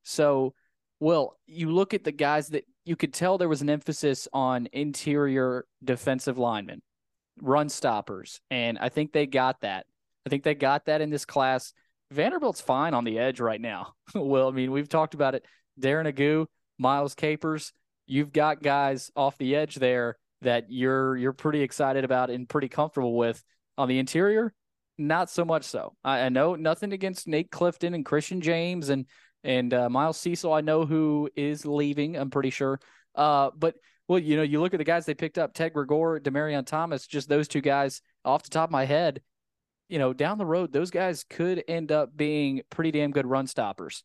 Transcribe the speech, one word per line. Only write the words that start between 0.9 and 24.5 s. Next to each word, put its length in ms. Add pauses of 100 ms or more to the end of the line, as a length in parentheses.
Will, 380 (100)
you 240
look 220
at 100
the 80
guys 380
that 160 (200)
you 100
could 180
tell 240
there 100
was 140
an 80
emphasis 640
on 400
interior 920 (180)
defensive 540
linemen, 440 (600)
run 280
stoppers, 800
and 300
I 100
think 240
they 140
got 340
that. 240 (400)
I 40
think 140
they 120
got 300
that 160
in 80
this 160
class. 460 (400)
Vanderbilt's 500
fine 320
on 100
the 160
edge 200
right 220
now. 320 (100)
<laughs> 120
Well, 320
I 40
mean, 200
we've 180
talked 240
about 220
it. 100 (340)
Darren 320
Agu, 360 (300)
Miles 380
Capers, 560 (360)
you've 260
got 300
guys 520
off 220
the 180
edge 200
there 420 (240)
that 280
you're, 480
you're 160
pretty 280
excited 420
about 260
and 200
pretty 200
comfortable 460
with. 280 (340)
On 100
the 120
interior, 540 (440)